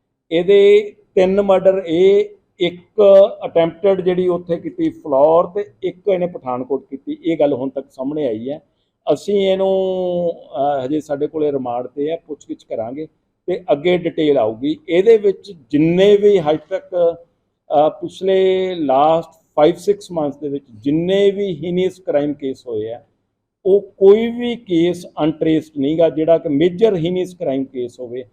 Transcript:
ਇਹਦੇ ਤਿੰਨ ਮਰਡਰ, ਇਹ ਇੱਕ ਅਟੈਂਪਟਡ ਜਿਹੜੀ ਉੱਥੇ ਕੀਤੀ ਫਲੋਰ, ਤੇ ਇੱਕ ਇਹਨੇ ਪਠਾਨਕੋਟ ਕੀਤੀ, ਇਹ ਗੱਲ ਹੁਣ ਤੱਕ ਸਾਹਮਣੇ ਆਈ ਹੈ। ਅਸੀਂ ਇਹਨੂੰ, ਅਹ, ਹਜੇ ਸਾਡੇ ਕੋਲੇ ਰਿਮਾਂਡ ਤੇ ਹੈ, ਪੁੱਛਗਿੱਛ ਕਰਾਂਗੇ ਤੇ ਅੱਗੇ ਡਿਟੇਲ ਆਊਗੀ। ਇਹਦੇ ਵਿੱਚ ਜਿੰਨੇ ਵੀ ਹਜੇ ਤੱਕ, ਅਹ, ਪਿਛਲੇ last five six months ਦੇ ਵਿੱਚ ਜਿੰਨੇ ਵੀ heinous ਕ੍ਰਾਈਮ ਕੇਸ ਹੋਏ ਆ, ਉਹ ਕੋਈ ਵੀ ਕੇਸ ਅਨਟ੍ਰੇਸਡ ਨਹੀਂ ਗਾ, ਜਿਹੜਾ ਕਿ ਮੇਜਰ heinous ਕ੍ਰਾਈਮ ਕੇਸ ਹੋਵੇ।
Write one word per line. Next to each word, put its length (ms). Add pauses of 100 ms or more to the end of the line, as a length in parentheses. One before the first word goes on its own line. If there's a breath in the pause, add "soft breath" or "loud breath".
(320)
ਇਹਦੇ 600 (220)
ਤਿੰਨ 260
ਮਰਡਰ, 460
ਇਹ 380 (340)
ਇੱਕ 260 (600)
ਅਟੈਂਪਟਡ 560
ਜਿਹੜੀ 260
ਉੱਥੇ 300
ਕੀਤੀ 320
ਫਲੋਰ, 580
ਤੇ 180 (180)
ਇੱਕ 240
ਇਹਨੇ 200
ਪਠਾਨਕੋਟ 640
ਕੀਤੀ, 340
ਇਹ 160
ਗੱਲ 140
ਹੁਣ 160
ਤੱਕ 220
ਸਾਹਮਣੇ 360
ਆਈ 220
ਹੈ। 120 (520)
ਅਸੀਂ 380
ਇਹਨੂੰ, 220 (580)
ਅਹ, 540
ਹਜੇ 140
ਸਾਡੇ 280
ਕੋਲੇ 240
ਰਿਮਾਂਡ 360
ਤੇ 240
ਹੈ, 60 (100)
ਪੁੱਛਗਿੱਛ 360
ਕਰਾਂਗੇ 440 (400)
ਤੇ 240
ਅੱਗੇ 260
ਡਿਟੇਲ 400
ਆਊਗੀ। 400 (120)
ਇਹਦੇ 280
ਵਿੱਚ 340 (180)
ਜਿੰਨੇ 480
ਵੀ 220
ਹਜੇ 180 (120)
ਤੱਕ, 260
ਅਹ, 920
ਪਿਛਲੇ 840
last 580 (280)
five 180
six 200 (200)
months 240
ਦੇ 80
ਵਿੱਚ 220
ਜਿੰਨੇ 600
ਵੀ 160 (140)
heinous 440
ਕ੍ਰਾਈਮ 280
ਕੇਸ 340
ਹੋਏ 220
ਆ, 120 (640)
ਉਹ 160
ਕੋਈ 460
ਵੀ 280
ਕੇਸ 500 (180)
ਅਨਟ੍ਰੇਸਡ 540
ਨਹੀਂ 200
ਗਾ, 120
ਜਿਹੜਾ 280
ਕਿ 120
ਮੇਜਰ 440
heinous 460
ਕ੍ਰਾਈਮ 240
ਕੇਸ 360
ਹੋਵੇ। 340